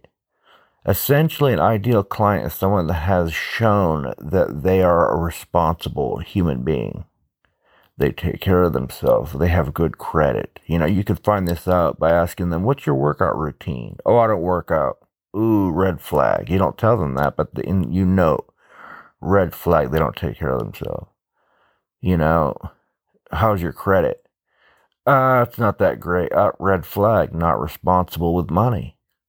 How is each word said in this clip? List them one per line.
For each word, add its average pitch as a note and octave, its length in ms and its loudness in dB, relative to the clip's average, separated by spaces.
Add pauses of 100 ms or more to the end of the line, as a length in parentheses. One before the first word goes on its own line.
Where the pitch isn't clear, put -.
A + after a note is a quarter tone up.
(840)
Essentially, C#3+ 680 0
an E2+ 60 0
ideal G#2+ 440 2
client G2 440 0
is E2 80 -10
someone F#2+ 320 0
that D#2+ 60 0
has E2+ 380 0
shown E2+ 840 0
that D2+ 460 -2
they F#2 180 2
are E2+ 320 4
a E2 80 0
responsible E2 960 -2
human D2+ 460 -2
being. A#1+ 420 -4 (920)
They C#2 120 2
take - 300 -6
care F2+ 220 4
of E2+ 100 2
themselves. B1+ 600 -2
They D2+ 160 0
have D#2+ 260 0
good - 240 -2
credit. C2+ 680 -2
You E2+ 140 -2
know, D#2 80 0
you G2 160 0
could G2+ 200 -2
find G2+ 240 0
this E2 200 -6
out F2 320 0
by D#2+ 100 2
asking F2 400 0
them, E2+ 140 -2
"What's C3 240 -2
your D3 80 0
workout D#2 420 -2
routine?" C#2 680 -8
"Oh, A2 140 4
I A#2 80 4
don't G#2+ 160 0
work F2 300 -2
out." D2 260 0 (400)
Ooh, G#2+ 320 2
red F2 320 0
flag. G1+ 480 0
You F2+ 80 0
don't F#2 220 0
tell A2+ 180 2
them D2+ 160 -2
that, C#2 240 -2
but - 160 -4
the, - 80 -6
in, F2+ 300 -2
you F#2 160 2
know, F2+ 320 2 (800)
red F2+ 340 2
flag, D#2 380 0
they D#2 80 0
don't C#2+ 160 -2
take B1+ 240 -6
care D2+ 100 -4
of B1+ 100 -2
themselves. G1+ 520 -10 (880)
You F2+ 180 2
know, D#2 380 2 (760)
"How's G2+ 300 2
your E2+ 120 -4
credit?" F#2 520 0 (800)
"Uh, C3 420 4
it's - 120 -10
not G#2+ 180 0
that D2+ 220 0
great." F2 340 -2
Uh, G2 240 2
red F#2 300 0
flag, G2+ 480 0
not E2 260 0
responsible E2+ 720 -2
with F2 160 -2
money, F#2+ 480 -2 (300)